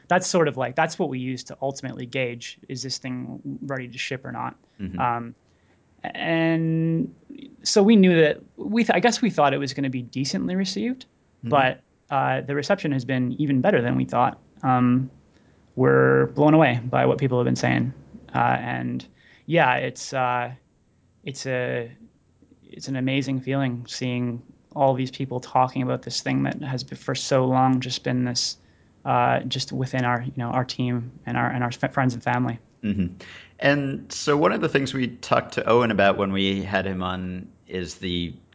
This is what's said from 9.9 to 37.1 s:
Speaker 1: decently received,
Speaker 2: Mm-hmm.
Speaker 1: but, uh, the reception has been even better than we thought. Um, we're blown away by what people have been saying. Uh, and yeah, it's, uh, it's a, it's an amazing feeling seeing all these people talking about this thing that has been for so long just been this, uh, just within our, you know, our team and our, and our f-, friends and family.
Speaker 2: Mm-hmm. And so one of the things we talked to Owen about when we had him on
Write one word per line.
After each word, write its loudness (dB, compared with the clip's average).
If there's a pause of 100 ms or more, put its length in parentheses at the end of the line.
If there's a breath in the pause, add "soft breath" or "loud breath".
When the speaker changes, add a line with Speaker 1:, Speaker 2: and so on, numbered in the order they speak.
Speaker 1:
decently -4
received, -4 (340)
Speaker 2:
Mm-hmm. -10
Speaker 1:
but, 2 (280)
uh, 0
the -6
reception 0
has -2
been -2
even 2
better 4
than 0
we 0
thought. 0 (220)
Um, 2 (640 soft breath)
we're 6
blown 4
away 6
by 0
what 2
people 0
have 2
been 2
saying. 0 (400)
Uh, 2
and -6 (400 soft breath)
yeah, 4
it's, -6
uh, -2 (720)
it's -12
a, -4 (720)
it's -16
an -6
amazing -2
feeling -2
seeing -4 (340)
all 4
these -2
people -6
talking 0
about -2
this -8
thing 0
that -4
has -6
been -14
for -6
so 2
long 4
just -6
been 0
this, -4 (480 soft breath)
uh, 2
just -6
within -2
our, 0
you -8
know, -6
our -2
team -4 (140)
and -4
our, 0
and -2
our -2 (100)
f-, -2
friends 2
and -10
family. -2 (240)
Speaker 2:
Mm-hmm. -2 (440 loud breath)
And 0
so 0
one 4
of -2
the 0
things 0
we -2
talked -2
to -2
Owen 4
about 4
when 0
we 0
had -2
him -4
on -6 (200)